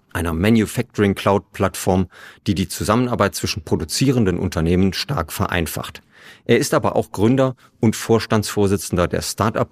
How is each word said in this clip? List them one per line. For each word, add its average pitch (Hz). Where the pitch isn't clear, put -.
einer 85
Manufacturing 101
Cloud 101
Plattform, 95
die 104
die 87
Zusammenarbeit 104
zwischen -
produzierenden 104
Unternehmen 90
stark 87
vereinfacht. -
Er 120
ist -
aber 101
auch -
Gründer 127
und 110
Vorstandsvorsitzender 101
der 87
Startup -